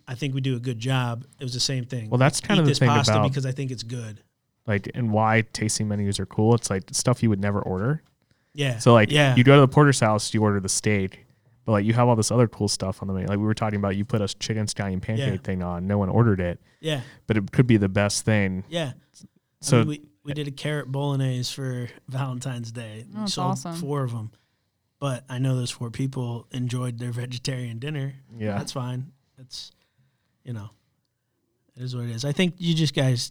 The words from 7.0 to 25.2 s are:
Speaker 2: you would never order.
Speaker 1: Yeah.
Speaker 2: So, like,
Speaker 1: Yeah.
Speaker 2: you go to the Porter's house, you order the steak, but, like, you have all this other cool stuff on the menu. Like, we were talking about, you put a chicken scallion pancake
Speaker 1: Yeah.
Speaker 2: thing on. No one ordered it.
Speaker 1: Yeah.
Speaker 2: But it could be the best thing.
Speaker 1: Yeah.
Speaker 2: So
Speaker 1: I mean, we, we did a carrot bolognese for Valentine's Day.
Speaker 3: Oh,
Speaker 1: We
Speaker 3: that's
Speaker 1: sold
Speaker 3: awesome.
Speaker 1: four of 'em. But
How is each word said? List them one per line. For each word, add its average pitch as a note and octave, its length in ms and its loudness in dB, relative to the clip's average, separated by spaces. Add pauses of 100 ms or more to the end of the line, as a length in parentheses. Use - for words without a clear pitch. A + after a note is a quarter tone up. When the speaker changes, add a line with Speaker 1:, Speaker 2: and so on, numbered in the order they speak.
Speaker 2:
you A2+ 80 4
would G2 100 2
never G#2 180 0
order. G#2+ 440 -2 (500)
Speaker 1:
Yeah. C#3 260 -2
Speaker 2:
So, A#2+ 140 6
like, A2 180 8
Speaker 1:
Yeah. C#3+ 240 4
Speaker 2:
you B2 80 8
go C#3 120 8
to C#3+ 80 10
the C3 60 8
Porter's C#3+ 300 6
house, G#2+ 360 0
you G#2+ 80 2
order G2+ 180 4
the F#2 80 -4
steak, G2 560 -2 (400)
but, A2+ 80 0
like, G2+ 140 4
you A2+ 80 4
have B2 120 4
all A#2+ 100 6
this A2 140 2
other A#2 180 4
cool G#2 200 -2
stuff - 320 -6
on G2 80 -6
the F#2+ 60 -4
menu. F#2+ 160 -4
Like, G2+ 80 0
we G#2+ 80 0
were G#2+ 80 2
talking G#2+ 240 -2
about, G2+ 180 -2
you G2+ 80 -2
put A2+ 160 -2
a G2 80 0
chicken A2 380 -4
scallion F#2+ 340 -4
pancake B2 320 -2
Speaker 1:
Yeah. F#2+ 100 -2
Speaker 2:
thing F#2 200 -4
on. F2 240 -4
No G2+ 100 0
one G2 140 0
ordered G#2 300 4
it. F2 200 -4 (200)
Speaker 1:
Yeah. D3+ 200 -4 (260)
Speaker 2:
But A2 120 2
it G2 120 -2
could C3 160 4
be A2+ 120 6
the G2 100 2
best G2+ 380 0
thing. F#2+ 420 2
Speaker 1:
Yeah. D#3 240 -4 (680)
Speaker 2:
So C#3+ 140 2
Speaker 1:
I A#2 40 6
mean, G#2 80 2
we, - 120 -8 (240)
we C#3+ 100 -8
did D3 140 -6
a - 20 -8
carrot C#3 420 -6
bolognese C3+ 600 -2
for B2+ 340 -8 (180)
Valentine's B2+ 640 -6
Day. A2 360 -14
Speaker 3:
Oh, - 80 -20
Speaker 1:
We G#3 60 -10
Speaker 3:
that's G3+ 120 -4
Speaker 1:
sold F#3 200 -2
Speaker 3:
awesome. E3+ 240 -8
Speaker 1:
four C#3+ 280 -4
of A#2+ 80 -6
'em. A2+ 200 -10 (680)
But C3 300 -6